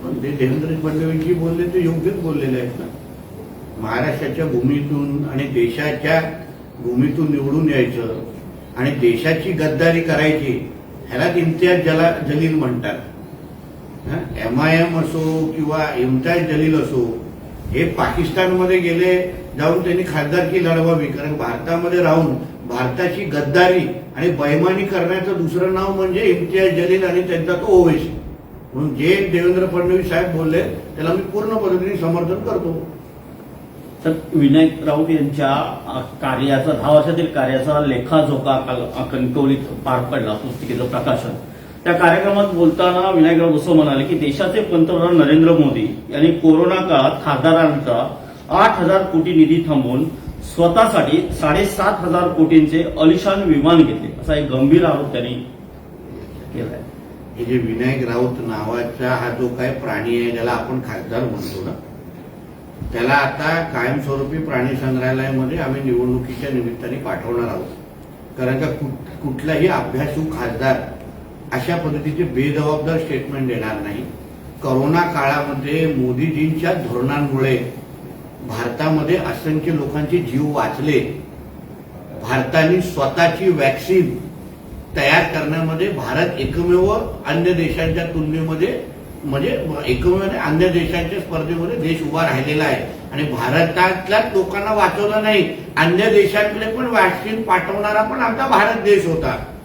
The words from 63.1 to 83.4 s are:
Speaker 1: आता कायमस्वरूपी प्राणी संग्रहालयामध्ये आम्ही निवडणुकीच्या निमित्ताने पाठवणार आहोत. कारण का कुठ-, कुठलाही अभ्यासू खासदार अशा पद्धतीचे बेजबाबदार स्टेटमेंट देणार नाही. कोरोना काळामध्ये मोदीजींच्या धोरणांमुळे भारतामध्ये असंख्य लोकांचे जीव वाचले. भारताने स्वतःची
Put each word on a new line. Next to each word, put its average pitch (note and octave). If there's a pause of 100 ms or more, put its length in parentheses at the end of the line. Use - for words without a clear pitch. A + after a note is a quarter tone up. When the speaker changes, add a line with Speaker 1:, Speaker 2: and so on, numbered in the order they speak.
Speaker 1:
आता D#3 (100)
कायमस्वरूपी C3+
प्राणी B2+
संग्रहालयामध्ये C3
आम्ही C3+
निवडणुकीच्या B2
निमित्ताने A#2+
पाठवणार A2+
आहोत. F#2 (720)
कारण B2+
का D#3
कुठ-, -
कुठलाही D#3
अभ्यासू D#3
खासदार B2+ (760)
अशा D#3+
पद्धतीचे D3+
बेजबाबदार D3
स्टेटमेंट C3+
देणार A2+
नाही. - (640)
कोरोना C#3+
काळामध्ये C#3+
मोदीजींच्या D#3
धोरणांमुळे C3 (720)
भारतामध्ये D3+
असंख्य D#3
लोकांचे D3+
जीव C#3+
वाचले. - (1000)
भारताने D#3+
स्वतःची E3+